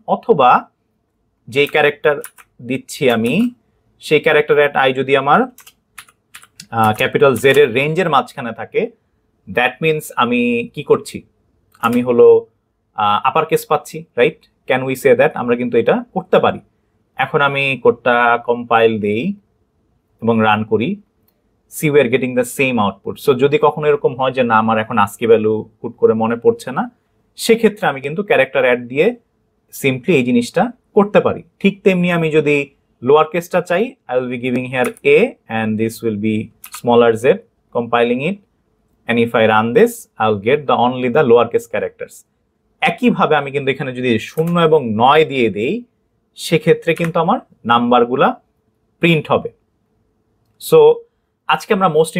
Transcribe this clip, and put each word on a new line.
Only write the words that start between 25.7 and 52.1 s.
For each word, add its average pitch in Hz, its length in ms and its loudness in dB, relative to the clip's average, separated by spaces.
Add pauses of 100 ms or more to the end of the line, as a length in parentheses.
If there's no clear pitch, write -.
হুট 117 120 -12
করে 110 180 2
মনে 113 220 -2
পড়ছে 120 360 -2
না, 208 180 -6 (460)
সেক্ষেত্রে 214 520 0
আমি 135 120 -4
কিন্তু 151 220 -8
ক্যারেক্টার 135 420 0
অ্যাড 123 240 0
দিয়ে 165 260 0 (680)
simply 131 300 -2
এই 135 100 4
জিনিসটা 123 500 -2 (220)
করতে 202 260 2
পারি। 95 220 -2 (180)
ঠিক 196 220 -2
তেমনি 180 300 0
আমি 165 180 -2
যদি 147 400 0 (320)
lower 151 300 4
কেসটা 175 280 -4
chai, 180 340 -4 (140)
I 127 80 -10
will 127 180 -4
be 123 120 -8
giving 127 280 -4
here 123 160 -2 (160)
A 143 120 6 (400)
and 110 100 -4 (120)
this 113 140 -4 (100)
will 110 140 -4 (100)
be 107 80 -2 (420)
smaller 120 340 4 (100)
z, - 20 0 (520)
compiling 120 540 -2
it, 202 60 -8 (720)
and 117 160 0
if 117 60 -4 (100)
I 110 40 4 (100)
run 110 120 2 (120)
this, 233 140 2 (260)
I 113 100 -2
will 101 200 -2
get 147 100 2 (120)
the 120 60 2 (100)
only 127 300 -4
the 156 140 2
lower 117 220 4
case - 200 -4
characters। - 420 -8 (640)
একইভাবে 165 560 0
আমি 139 140 -4
কিন্তু 135 200 -4
এখানে 131 220 -6
যদি 123 260 -2
শূন্য 170 420 -4
এবং 151 340 2
নয় 139 300 4
দিয়ে 131 260 0
দেই, 139 340 -4 (500)
সেক্ষেত্রে 160 600 0
কিন্তু 170 260 -2
আমার 190 180 0 (260)
নাম্বারগুলা 120 760 2 (600)
প্রিন্ট 165 320 0
হবে। - 180 -2 (1200)
So 156 240 6 (520)
আজকে - 280 -2
আমরা 190 140 2
most 160 320 0